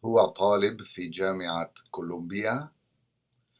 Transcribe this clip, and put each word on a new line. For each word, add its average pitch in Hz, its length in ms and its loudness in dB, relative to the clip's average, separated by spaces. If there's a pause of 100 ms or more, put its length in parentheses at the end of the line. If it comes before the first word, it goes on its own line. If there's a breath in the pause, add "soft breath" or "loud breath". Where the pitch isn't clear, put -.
هو 110 200 6
طالب 101 580 2
في 87 260 -10
جامعة 87 640 -2 (180)
كولومبيا، 95 800 -4 (880)